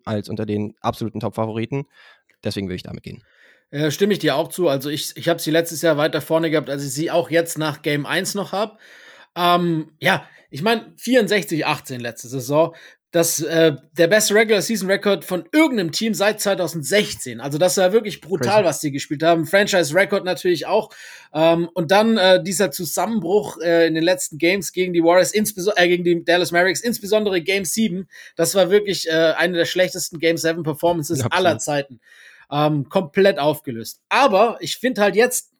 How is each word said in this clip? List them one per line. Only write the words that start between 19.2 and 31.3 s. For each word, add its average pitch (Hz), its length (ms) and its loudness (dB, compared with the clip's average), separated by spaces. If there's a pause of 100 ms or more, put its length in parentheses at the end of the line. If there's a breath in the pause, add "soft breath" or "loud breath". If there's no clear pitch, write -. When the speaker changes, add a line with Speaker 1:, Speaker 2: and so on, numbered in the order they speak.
Speaker 2:
haben. 165 220 2
Franchise-Record 190 800 2
natürlich 175 400 -2
auch. 208 240 -2 (440 loud breath)
Ähm, 165 400 2
und 170 180 -4
dann, 220 260 4
äh, 185 260 6
dieser 190 260 0
Zusammenbruch, 190 920 -2
äh, 165 260 4
in 160 80 0
den 160 80 0
letzten 180 340 0
Games 170 360 0
gegen 185 180 -2
die 170 100 2
Warriors, 170 300 4
insbeso-, 208 460 -2
äh, 180 100 4
gegen 175 160 0
die 170 220 0
Dallas 170 260 2
Mavericks, 175 300 2
insbesondere 208 600 0
Game 190 220 -2
sieben. 185 440 -4 (280 loud breath)
Das 170 200 -2
war 185 140 4
wirklich, 202 400 0
äh, 160 280 4
eine 175 200 0
der 165 80 2
schlechtesten 180 540 -2
Game 165 180 0
seven 165 260 -2
Performances 160 580 -2
Speaker 1:
Absolut. 113 120 -2